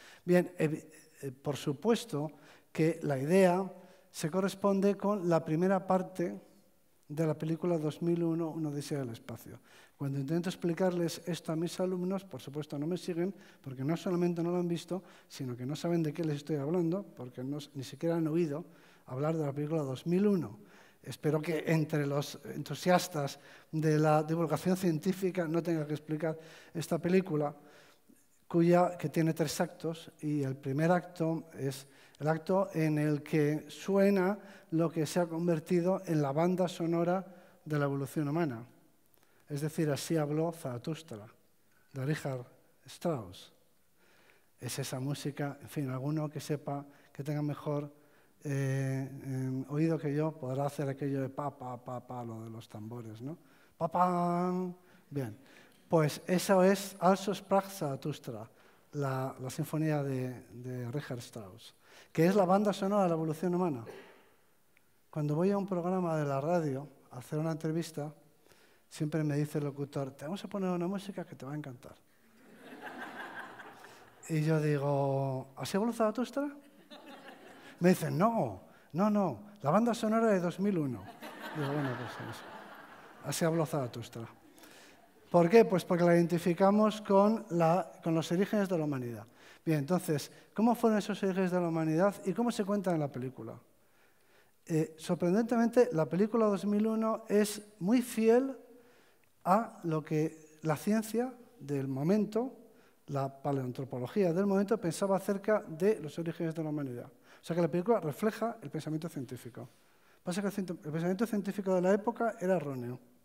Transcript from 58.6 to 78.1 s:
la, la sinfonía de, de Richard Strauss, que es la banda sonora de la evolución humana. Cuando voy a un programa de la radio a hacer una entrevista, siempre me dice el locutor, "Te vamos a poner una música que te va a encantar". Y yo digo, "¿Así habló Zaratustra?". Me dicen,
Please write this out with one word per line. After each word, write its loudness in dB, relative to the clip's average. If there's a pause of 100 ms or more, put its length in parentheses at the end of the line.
la, -2
la -6
sinfonía 0
de, -4
de -8
Richard -6
Strauss, -14 (380)
que 4
es 4
la 6
banda 4
sonora 2
de 4
la 2
evolución -2
humana. 0 (1300)
Cuando -2
voy 2
a 0
un -2
programa -2
de 0
la 0
radio 0 (240)
a -12
hacer -6
una 0
entrevista, -4 (720)
siempre -2
me 0
dice 0
el -2
locutor, -6
"Te -14
vamos -6
a -10
poner -2
una 0
música -6
que -16
te -14
va -10
a -6
encantar". -12 (2250)
Y 0
yo 2
digo, 0
"¿Así -4
habló 2
Zaratustra?". 0 (1300)
Me 6
dicen, 2